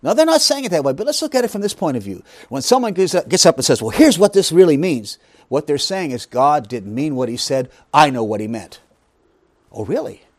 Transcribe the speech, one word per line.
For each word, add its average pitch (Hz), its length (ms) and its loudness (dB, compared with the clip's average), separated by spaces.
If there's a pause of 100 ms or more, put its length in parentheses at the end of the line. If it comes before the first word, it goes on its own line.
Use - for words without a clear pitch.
Now, - 140 -2
they're 311 100 4
not 320 160 2
saying 277 240 -2
it 190 60 -4
that 156 120 0
way, 135 100 0
but 180 120 -6
let's 294 160 -4
look 302 140 -6
at 247 100 2
it - 60 -4
from 202 100 -6
this 202 140 -4
point 151 200 -4
of 113 60 -6
view. 98 220 -12 (260)
When 135 140 -8
someone 240 300 0
gets 180 200 -2
up, 170 160 -2
gets 175 160 2
up 165 120 4
and 131 60 -4
says, 123 200 2
"Well, 110 80 -6
here's 277 260 6
what 202 160 4
this 196 180 2
really 165 260 6
means," 139 420 -4 (280)
what 151 200 -4
they're 147 100 -2
saying 185 320 -4
is, 123 160 -8
"God 131 420 2
didn't 107 280 -10
mean 143 200 -4
what 127 140 -2
he 120 80 -8
said. 135 320 -4 (240)
I 151 160 6
know 123 140 -4
what 104 160 -4
he 107 80 -6
meant." 107 320 -12 (920)
Oh, 110 140 -10
really? 117 380 -6 (160)